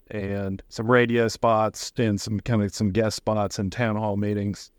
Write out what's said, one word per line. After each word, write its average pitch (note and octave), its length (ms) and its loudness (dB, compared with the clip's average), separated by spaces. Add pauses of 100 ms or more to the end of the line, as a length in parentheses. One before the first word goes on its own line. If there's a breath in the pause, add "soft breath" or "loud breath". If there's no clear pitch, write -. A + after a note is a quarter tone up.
(120)
and G2 560 -6
some A2+ 240 -2
radio A#2 380 4
spots A2 640 0
and G#2+ 240 0
some G#2 220 -4
kind A2+ 200 2
of G2+ 140 -2
some G#2+ 140 0
guest G#2+ 260 2
spots G#2+ 420 -2
and G2 140 -2
town A2+ 240 -2
hall G#2 220 -2
meetings. G#2 600 -2